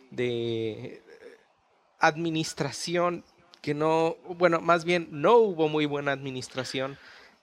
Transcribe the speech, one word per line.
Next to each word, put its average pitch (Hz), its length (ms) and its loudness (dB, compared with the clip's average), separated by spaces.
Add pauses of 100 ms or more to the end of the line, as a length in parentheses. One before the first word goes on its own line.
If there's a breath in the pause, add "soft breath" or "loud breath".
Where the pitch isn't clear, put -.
de 117 920 -4 (1000)
administración 165 1200 -2 (380)
que 147 120 -4
no, 160 440 2 (100)
bueno, 170 320 2
más 170 260 4
bien 170 260 0
no 160 260 6
hubo 175 320 4
muy 151 160 0
buena 143 260 -2
administración 135 840 -6 (460 loud breath)